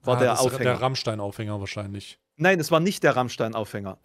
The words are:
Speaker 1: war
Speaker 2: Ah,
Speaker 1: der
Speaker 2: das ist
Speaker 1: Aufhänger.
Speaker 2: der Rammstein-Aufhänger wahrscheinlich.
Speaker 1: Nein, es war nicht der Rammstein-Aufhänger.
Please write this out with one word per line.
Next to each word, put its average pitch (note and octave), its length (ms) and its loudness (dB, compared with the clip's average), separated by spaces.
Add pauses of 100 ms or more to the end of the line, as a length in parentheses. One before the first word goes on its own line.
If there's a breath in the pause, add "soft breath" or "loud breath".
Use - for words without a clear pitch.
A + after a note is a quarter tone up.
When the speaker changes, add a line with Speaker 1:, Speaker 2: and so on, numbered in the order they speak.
Speaker 1:
war B2+ 120 4
Speaker 2:
Ah, - 40 2
Speaker 1:
der B2 100 4
Speaker 2:
das A2+ 100 2
ist C3 60 6
Speaker 1:
Aufhänger. B2+ 180 0
Speaker 2:
der B2 160 2
Rammstein-Aufhänger G#2+ 760 -4
wahrscheinlich. G2+ 640 -10 (160)
Speaker 1:
Nein, F3+ 240 4
es D3+ 100 -4
war E3 80 6
nicht F#3 240 -2
der C#3+ 140 4
Rammstein-Aufhänger. A2 880 -4